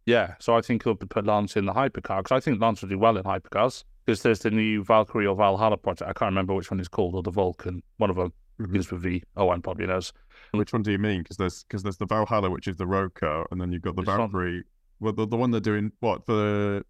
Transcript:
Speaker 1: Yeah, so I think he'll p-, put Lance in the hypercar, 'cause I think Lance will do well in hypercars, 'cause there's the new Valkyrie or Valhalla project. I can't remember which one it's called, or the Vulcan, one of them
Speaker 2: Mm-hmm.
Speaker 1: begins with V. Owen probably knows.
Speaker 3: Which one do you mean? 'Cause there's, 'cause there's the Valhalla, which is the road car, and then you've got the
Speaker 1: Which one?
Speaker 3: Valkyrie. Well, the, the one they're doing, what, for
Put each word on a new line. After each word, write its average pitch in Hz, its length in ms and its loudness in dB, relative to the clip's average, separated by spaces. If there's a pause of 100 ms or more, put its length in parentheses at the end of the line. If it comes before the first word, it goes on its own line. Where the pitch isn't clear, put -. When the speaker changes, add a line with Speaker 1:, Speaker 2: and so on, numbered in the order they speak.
Speaker 1:
Yeah, 107 340 2
so 117 160 2
I 117 60 4
think 113 220 -2
he'll 113 120 2
p-, 101 120 -12
put 101 180 -2
Lance 104 300 2
in 101 100 0
the 95 80 -2
hypercar, 98 500 -2
'cause - 80 -2
I 131 100 4
think 117 200 0
Lance 113 200 2
will 95 80 -10
do 95 100 -2
well 113 180 6
in 95 60 -4
hypercars, 98 600 -2 (220)
'cause 110 160 2
there's 113 180 4
the 110 120 0
new 107 320 2
Valkyrie 110 420 4
or 98 100 4
Valhalla 101 420 4
project. - 320 -4
I 95 40 -4
can't 110 160 0
remember 95 240 0
which 95 160 -2
one 98 100 -4
it's 85 100 -6
called, 90 260 0
or 92 80 -4
the 87 80 -4
Vulcan, 90 500 -2 (160)
one 107 120 2
of 90 80 0
them 90 160 -2 (260)
Speaker 2:
Mm-hmm. 98 120 -6
Speaker 1:
begins 95 200 0
with 90 100 -6
V. 90 220 -2 (120)
Owen 90 280 2
probably 92 240 -6
knows. 92 260 -4 (380)
Speaker 3:
Which 104 220 -2
one 113 100 0
do 104 80 0
you 98 80 2
mean? 101 240 0
'Cause - 140 -12
there's, 90 320 -2
'cause 101 120 -6
there's 98 160 -6
the 104 80 -6
Valhalla, 104 460 0
which - 160 -6
is 92 100 -4
the 92 80 -4
road 95 300 0
car, 80 340 -2
and 90 100 -6
then 90 120 -4
you've 85 100 -4
got 87 140 -4
the 92 60 -4
Speaker 1:
Which 90 80 -2
one? 98 100 2
Speaker 3:
Valkyrie. 90 440 -2 (360)
Well, 107 140 -2
the, 110 120 -2
the 113 100 -4
one 123 140 2
they're 113 100 2
doing, 104 320 -2 (100)
what, 110 260 0
for 104 640 0